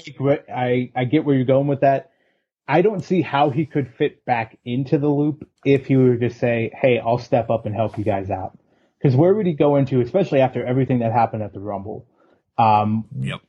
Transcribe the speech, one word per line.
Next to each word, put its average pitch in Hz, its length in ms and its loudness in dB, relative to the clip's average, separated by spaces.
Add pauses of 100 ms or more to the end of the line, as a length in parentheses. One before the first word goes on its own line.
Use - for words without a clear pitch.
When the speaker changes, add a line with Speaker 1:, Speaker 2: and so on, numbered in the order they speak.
(200)
Speaker 1:
I, 139 180 0 (160)
I, 123 400 -2
I 127 100 -2
get 147 200 0
where 143 120 2
you're 127 100 0
going 135 200 2
with 139 140 -2
that. 135 300 0 (580)
I 156 140 4
don't 196 200 0
see 180 200 0
how 143 280 0
he 147 160 -2
could - 300 -4
fit - 280 -4
back 117 400 -4
into 131 340 -2
the 143 100 0
loop 147 400 -2 (160)
if 139 220 2
he 135 100 2
were 127 200 4
to 117 140 -2
say, 117 420 -2
"Hey, 123 260 2
I'll 117 200 0
step 120 320 -2
up 113 160 -4
and 107 80 -6
help 110 240 -4
you 104 60 -6
guys 98 260 -2
out." 92 280 -8 (440)
'Cause 131 140 2
where 175 180 4
would 214 120 0
he 180 80 0
go 147 220 2
into, 131 240 2
especially 143 400 0
after 127 240 0
everything 127 360 0
that 113 120 0
happened 113 300 0
at 101 100 -10
the - 80 -16
Rumble? 98 460 -10 (500)
Um, 110 500 2 (120)
Speaker 2:
Yep. 131 300 -8